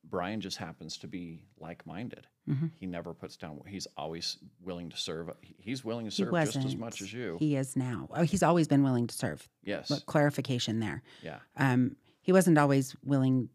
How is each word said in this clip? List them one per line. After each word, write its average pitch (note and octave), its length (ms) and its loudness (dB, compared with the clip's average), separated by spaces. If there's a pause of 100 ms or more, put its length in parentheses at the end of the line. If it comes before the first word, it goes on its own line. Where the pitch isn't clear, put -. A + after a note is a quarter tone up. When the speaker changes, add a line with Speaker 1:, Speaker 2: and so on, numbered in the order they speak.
Speaker 1:
Brian F#2 360 -6
just F#2 160 -8
happens E2 420 -12
to - 80 -16
be E2+ 380 -12 (160)
like-minded. E2+ 640 -14 (240)
Speaker 2:
Mm-hmm. D3+ 240 -2
Speaker 1:
He F#2 120 -12
never E2+ 280 -8
puts - 220 -14
down, D#2 320 -12
he's F#2+ 180 -10 (100)
always E2 420 -8 (220)
willing F2 300 -10
to - 60 -14
serve. E2 340 -4 (120)
He, - 160 -20
he's B2+ 260 -8
willing A#2 220 -4
to - 40 -6
Speaker 2:
He F#3+ 140 2
Speaker 1:
serve E3+ 100 0
just D#3 220 2
as C3+ 80 0
Speaker 2:
wasn't. C3 160 -4
Speaker 1:
much A2+ 220 -10
as G2 100 -10
you. A2 260 -6
Speaker 2:
He D3+ 160 2
is C3+ 220 -2
now. B2+ 360 -2
Oh, D#3+ 120 0
he's F3 180 2
always E3 240 6
been C#3 160 6
willing B2 240 4
to - 80 -8
serve. - 340 -6 (140)
Speaker 1:
Yes. G2+ 260 -6
Speaker 2:
But C#3 180 -4
clarification C3+ 720 0
there. G#2+ 220 -4 (200)
Speaker 1:
Yeah. D2+ 160 -12 (180)
Speaker 2:
Um, B2+ 380 4 (280)
he F#3 100 2
wasn't F3+ 260 8
always C#3 460 4
willing C3 500 4